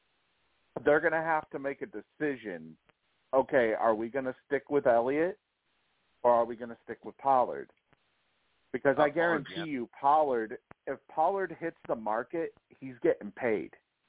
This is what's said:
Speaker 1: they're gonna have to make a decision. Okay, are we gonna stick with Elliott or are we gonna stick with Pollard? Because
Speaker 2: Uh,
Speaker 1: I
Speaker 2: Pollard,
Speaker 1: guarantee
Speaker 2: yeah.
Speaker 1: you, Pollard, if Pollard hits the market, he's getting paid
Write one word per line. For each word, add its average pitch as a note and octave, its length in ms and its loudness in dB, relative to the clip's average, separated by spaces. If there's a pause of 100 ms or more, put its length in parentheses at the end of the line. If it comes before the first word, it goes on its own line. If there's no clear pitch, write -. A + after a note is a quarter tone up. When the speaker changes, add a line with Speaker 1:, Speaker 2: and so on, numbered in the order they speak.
(840)
Speaker 1:
they're D3 160 4
gonna D#3+ 240 0
have D#3+ 280 -2
to D#3 80 -10
make C#3 220 -8
a C3+ 40 -8
decision. G#2 880 -8 (580)
Okay, B2+ 460 4
are A2 160 4
we A2+ 140 -6
gonna B2+ 260 -6 (100)
stick C#3 240 -4
with C#3+ 180 2
Elliott C#3 520 2 (840)
or A#2+ 100 6
are A#2 100 4
we A#2 140 -6
gonna A#2 260 -12
stick A2+ 220 -12
with A2 120 -14
Pollard? A2 520 2 (1040)
Because C3 240 2
Speaker 2:
Uh, D3+ 60 4
Speaker 1:
I D3 60 4
Speaker 2:
Pollard, C#3 60 -6
Speaker 1:
guarantee E3+ 400 -2
Speaker 2:
yeah. E3+ 80 -6
Speaker 1:
you, C3+ 260 -6 (100)
Pollard, C3+ 580 2 (280)
if C3+ 140 -8 (100)
Pollard F3 520 -2
hits E3 160 -8 (100)
the D3+ 80 -2
market, A#2+ 580 -6 (280)
he's C3 200 -12
getting G#2 300 0
paid G#2 400 -2 (380)